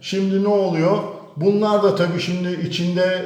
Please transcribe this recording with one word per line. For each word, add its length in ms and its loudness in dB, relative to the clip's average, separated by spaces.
şimdi 420 0
ne 40 0
oluyor? 500 2
Bunlar 480 2
da 120 4
tabii 240 0
şimdi 480 -4
içinde, 580 -2